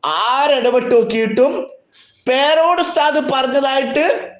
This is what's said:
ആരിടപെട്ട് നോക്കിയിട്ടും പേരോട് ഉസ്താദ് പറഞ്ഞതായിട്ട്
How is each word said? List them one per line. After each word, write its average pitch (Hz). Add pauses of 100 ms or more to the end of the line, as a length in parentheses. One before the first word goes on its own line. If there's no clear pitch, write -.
ആരിടപെട്ട് 247
നോക്കിയിട്ടും 226 (580)
പേരോട് 311
ഉസ്താദ് 294
പറഞ്ഞതായിട്ട് 269